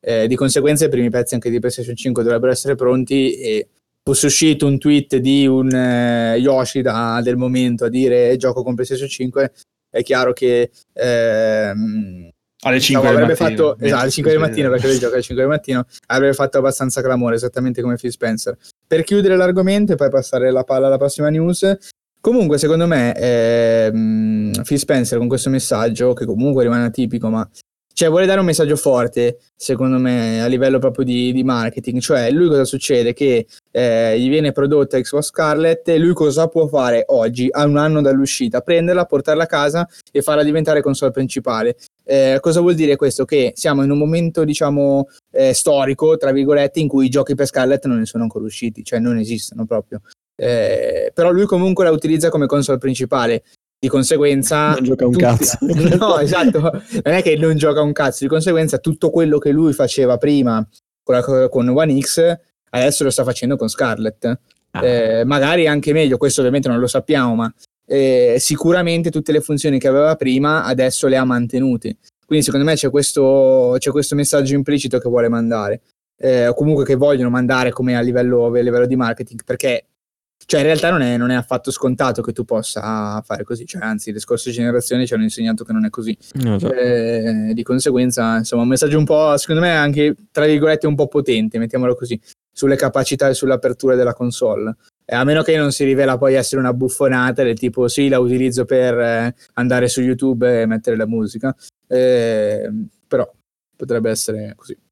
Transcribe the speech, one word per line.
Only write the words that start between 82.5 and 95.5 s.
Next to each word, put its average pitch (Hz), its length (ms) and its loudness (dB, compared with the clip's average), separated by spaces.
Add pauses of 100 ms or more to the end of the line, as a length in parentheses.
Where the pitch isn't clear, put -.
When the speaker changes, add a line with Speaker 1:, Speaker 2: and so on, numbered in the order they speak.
Speaker 1:
fare 101 200 -8
così, 120 220 -10
cioè, 92 160 -12
anzi, 110 300 -6
le 107 80 -10
scorse 120 300 -6
generazioni 120 560 -2
ci 120 80 -6
hanno 110 100 0
insegnato 113 400 -4
che - 80 -8
non 110 120 0
è 107 60 -2
così. 110 260 -8 (180)
Speaker 3:
No, 120 220 -2
già. 127 160 -2
Speaker 1:
Eh, 113 800 -2
di 113 120 -4
conseguenza, 123 720 0
insomma, 117 260 -2
un 120 60 2
messaggio 143 300 2
un 151 60 4
po', 151 320 2
secondo 156 260 -2
me, 175 120 2
anche, 147 400 2 (160)
tra 151 160 0
virgolette, 156 400 2
un 151 80 0
po' 147 140 0
potente, 117 500 -2
mettiamolo 123 380 -2
così, 120 220 -8 (340)
sulle 139 240 2
capacità 135 520 0
e 135 60 0
sull'apertura 131 600 0
della 120 200 0
console. 110 640 -4 (280)
Eh, - 120 -6
a 127 80 0
meno 151 180 2
che 160 140 2